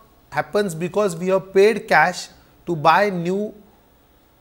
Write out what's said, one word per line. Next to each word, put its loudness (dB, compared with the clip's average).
happens -2
because -4
we -8
have -2
paid 4
cash 0
to -6
buy 2
new -6